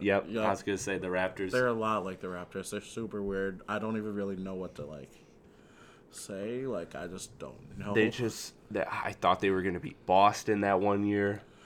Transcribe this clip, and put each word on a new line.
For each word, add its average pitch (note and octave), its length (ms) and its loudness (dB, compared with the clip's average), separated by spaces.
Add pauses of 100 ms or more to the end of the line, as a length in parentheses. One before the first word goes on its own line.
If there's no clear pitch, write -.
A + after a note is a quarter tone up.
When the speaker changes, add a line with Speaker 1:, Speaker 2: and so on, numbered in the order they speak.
Speaker 1:
yep, G2 280 4
Speaker 2:
Yep. G#2+ 180 0
Speaker 1:
I G2 40 4
was G2 120 0
gonna G2 160 0
say F#2+ 180 -2
the F2+ 120 -4
Raptors. F#2 420 0
Speaker 2:
They're B2+ 160 2
a A#2+ 80 2
lot A2 320 0
like F#2 140 -8
the F#2+ 80 -8
Raptors. F2+ 420 -8
They're G#2 100 -6
super G#2 420 -6
weird. G2 460 -2
I G#2 100 -2
don't A2 200 -2
even G#2+ 160 -6
really G2 220 -4
know F#2+ 180 -6
what F#2 220 -8
to, D2 100 -10
like, C#2+ 240 -14 (1000)
say. A2 560 -8
Like, F2 300 -6
I D#2+ 120 -8
just - 300 -14
don't C#2+ 400 -14
know. G2 140 -6
Speaker 1:
They A2 160 6
just, - 460 -4 (160)
they, G#2 200 0
I - 220 -4
thought F#2 280 2
they G2 100 4
were F#2+ 100 2
gonna F2+ 200 0
beat - 260 -12
Boston G2+ 560 6
that G2+ 180 4
one G2+ 240 2
year. G2+ 380 2 (240)